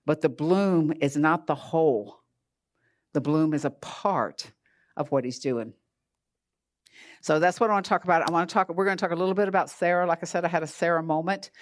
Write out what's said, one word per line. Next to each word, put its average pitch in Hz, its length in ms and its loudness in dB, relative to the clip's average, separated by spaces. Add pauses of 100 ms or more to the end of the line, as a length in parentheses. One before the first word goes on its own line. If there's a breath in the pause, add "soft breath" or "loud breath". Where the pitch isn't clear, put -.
But 156 140 0
the 156 80 4
bloom 165 680 2
is 143 160 0
not 156 300 2
the 151 100 0
whole. 143 680 0 (920)
The 139 80 -2
bloom 156 320 0
is 147 100 -2
a 143 60 -2
part - 800 -6 (460)
of 143 140 -4
what 135 120 2
he's 123 160 -8
doing. 117 340 -4 (1500 loud breath)
So 156 160 2
that's 175 220 2
what 226 100 2
I 208 40 2
wanna 196 100 2
talk 185 200 0
about. 165 240 2
I 160 40 -2
wanna 170 160 0
talk, 190 220 0
we're 180 160 -2
gonna 196 120 0
talk 175 140 -2
a 170 40 -2
little 185 200 0
bit 202 120 2
about 185 220 0
Sarah. 175 380 0
Like 170 160 0
I - 20 -6
said, 175 180 -4
I 175 40 0
had 160 160 -2
a 156 40 -6
Sarah 170 360 0
moment. 165 480 -4 (100)